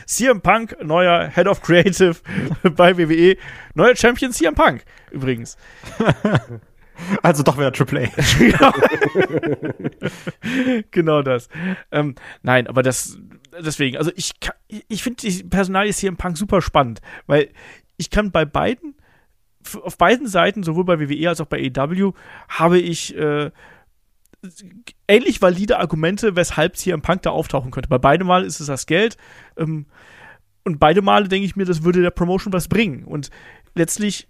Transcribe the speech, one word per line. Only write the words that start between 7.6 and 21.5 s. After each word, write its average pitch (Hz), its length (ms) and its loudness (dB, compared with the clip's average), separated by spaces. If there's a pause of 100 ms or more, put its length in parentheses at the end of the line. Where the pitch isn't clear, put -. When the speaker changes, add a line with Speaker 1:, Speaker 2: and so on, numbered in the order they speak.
Speaker 2:
Triple 127 340 -2
H. - 60 -6 (260)
Speaker 1:
<laughs> - 0 -
Genau. - 340 6 (2250)
Genau 156 320 2
das. 127 280 -4 (400)
Ähm, 147 240 -2 (280)
nein, 123 240 2
aber 123 160 0
das, - 360 -4 (440)
deswegen, 143 360 -4
also 156 180 -2
ich - 240 -10
ka-, - 140 -8 (120)
ich, 214 220 -18
ich 208 140 -8
finde 247 180 -8
die 190 240 -6
Personalie 190 480 -2
C - 140 -4
M 180 100 -4
Punk 175 220 -6
super 196 240 0
spannend, 123 400 0 (240)
weil 143 240 2 (480)
ich 180 100 -8
kann 208 220 0
bei 160 160 2
beiden, 220 480 -4 (680)
f-, - 140 -16
auf 170 220 -12
beiden 247 280 4
Seiten, 196 360 0
sowohl 165 240 -2
bei 175 120 2
W 147 120 -4
W 147 40 -2
E 151 140 -2
als 165 140 -4
auch 147 40 -8
bei 147 120 -6